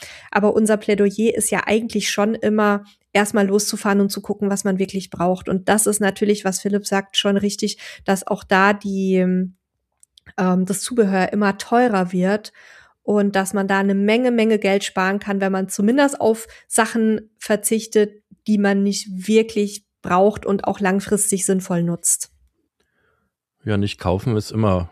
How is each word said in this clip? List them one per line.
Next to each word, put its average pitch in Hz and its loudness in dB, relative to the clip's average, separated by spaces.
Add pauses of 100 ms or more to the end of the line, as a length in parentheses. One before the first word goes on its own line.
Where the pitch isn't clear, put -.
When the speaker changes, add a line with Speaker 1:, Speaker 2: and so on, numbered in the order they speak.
(320)
Speaker 1:
aber 202 2
unser 214 2
Plädoyer 208 0
ist - -2
ja 196 0
eigentlich 214 -2
schon 214 0
immer, 208 0 (260)
erstmal 202 2
loszufahren 202 0
und 196 2
zu 202 -8
gucken, 202 -4
was 202 -4
man 190 -2
wirklich 190 -6
braucht. 180 -2
Und 185 -2
das 214 2
ist 208 0
natürlich, 202 0
was 185 -2
Philipp 202 -2
sagt, 196 -4
schon 202 0
richtig, 202 -2 (260)
dass 190 -2
auch - -6
da 196 4
die, 190 -2 (1200)
ähm, 185 2
das 196 -4
Zubehör 196 0
immer 202 0
teurer 208 0
wird 190 -2 (500)
und 202 0
dass 190 0
man 196 -2
da 196 2
eine 196 2
Menge, 220 2
Menge 220 2
Geld 202 0
sparen 196 -2
kann, 196 -4
wenn 196 0
man 190 -2
zumindest 277 0
auf 220 0 (220)
Sachen 220 0 (100)
verzichtet, 214 0 (240)
die 214 2
man 202 2
nicht 196 -4
wirklich 214 0 (160)
braucht 196 2
und 196 0
auch - -4
langfristig 196 0
sinnvoll 185 0
nutzt. - -2 (1300)
Speaker 2:
Ja, 107 0
nicht 101 -2
kaufen 98 0
ist 104 -4
immer 95 0